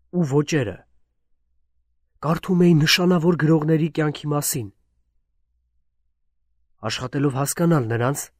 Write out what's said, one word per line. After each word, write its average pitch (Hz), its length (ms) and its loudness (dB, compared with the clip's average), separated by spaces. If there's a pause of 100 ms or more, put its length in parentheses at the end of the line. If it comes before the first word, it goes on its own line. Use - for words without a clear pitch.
(140)
ու 175 120 0
ոճերը, 139 520 -2 (1500)
կարդում 175 420 0
էի 175 100 6
նշանավոր 175 600 2
գրողների 156 560 2
կյանքի 151 380 -4
մասին, 143 380 -4 (2250)
աշխատելով 127 540 -4
հասկանալ 147 480 0
նրանց 117 380 -2 (160)